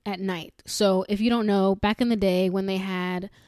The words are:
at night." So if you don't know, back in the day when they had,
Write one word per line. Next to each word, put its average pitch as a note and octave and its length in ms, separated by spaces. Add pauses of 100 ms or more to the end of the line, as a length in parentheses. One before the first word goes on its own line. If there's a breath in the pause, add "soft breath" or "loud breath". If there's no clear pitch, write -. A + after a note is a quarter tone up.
at G3 140
night." F#3 440
So F#3+ 440
if G3+ 120
you A3+ 80
don't A#3 180
know, G3 280
back G#3 260
in A#3+ 80
the A#3 80
day F#3+ 320
when F#3+ 180
they F#3+ 120
had, F#3 520 (180 soft breath)